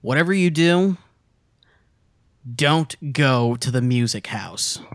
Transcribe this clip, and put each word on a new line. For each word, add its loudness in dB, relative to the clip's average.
Whatever 0
you 4
do, 2
don't -2
go 2
to -6
the 0
music 0
house. -8